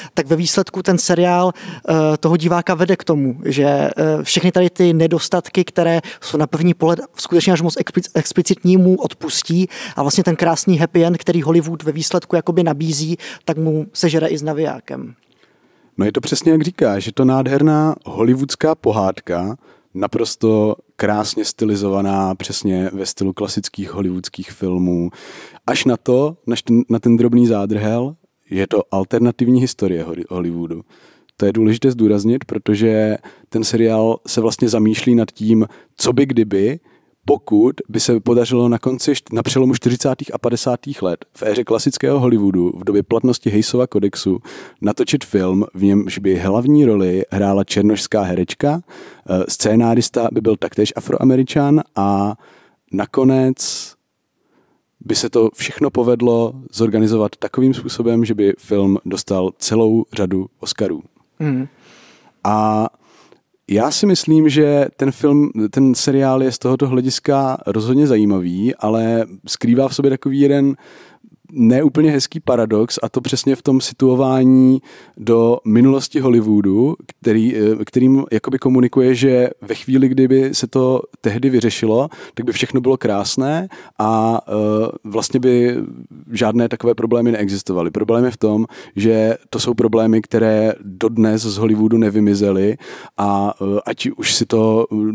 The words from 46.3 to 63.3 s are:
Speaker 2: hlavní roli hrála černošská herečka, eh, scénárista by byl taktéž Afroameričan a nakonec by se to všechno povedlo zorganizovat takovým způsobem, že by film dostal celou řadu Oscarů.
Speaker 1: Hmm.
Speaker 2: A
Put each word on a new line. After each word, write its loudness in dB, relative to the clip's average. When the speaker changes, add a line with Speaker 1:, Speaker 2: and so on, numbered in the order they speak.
Speaker 2:
hlavní 2
roli 2
hrála 2
černošská 0
herečka, -2
eh, 0
scénárista 0
by -2
byl 2
taktéž -2
Afroameričan 2
a 0
nakonec 0
by -4
se -4
to 4
všechno -4
povedlo 2
zorganizovat 2
takovým 0
způsobem, -2
že 0
by 2
film 0
dostal -4
celou 0
řadu -4
Oscarů. -6
Speaker 1:
Hmm. -4
Speaker 2:
A 0